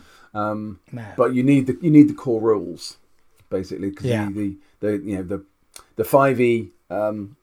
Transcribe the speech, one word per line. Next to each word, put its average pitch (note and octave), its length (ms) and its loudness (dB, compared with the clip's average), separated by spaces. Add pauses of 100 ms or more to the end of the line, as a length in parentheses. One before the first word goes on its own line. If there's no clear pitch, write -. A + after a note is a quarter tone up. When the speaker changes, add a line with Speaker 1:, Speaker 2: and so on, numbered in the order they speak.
(340)
Speaker 1:
Um, G#2+ 460 -8 (120)
Speaker 2:
No. A#2 140 -12 (120)
Speaker 1:
but B2 160 2
you B2+ 100 0
need C3+ 240 4
the, - 140 -4
you F3 80 0
need D3+ 180 10
the - 60 -4
core A#2 260 -4
rules, F#2+ 580 -2 (520)
basically, F#2+ 420 -6
'cause G2 140 -10
Speaker 2:
Yeah. G#2+ 260 -2
Speaker 1:
the, G2 260 -6 (220)
the, G2+ 80 -4 (100)
the, G2 60 -10
you G2 140 -6
know, F#2+ 60 -6
the, F#2 200 -8 (520)
the A2+ 80 -2
five C3+ 360 2
E, A#2 320 0 (180)
um, G#2 540 -6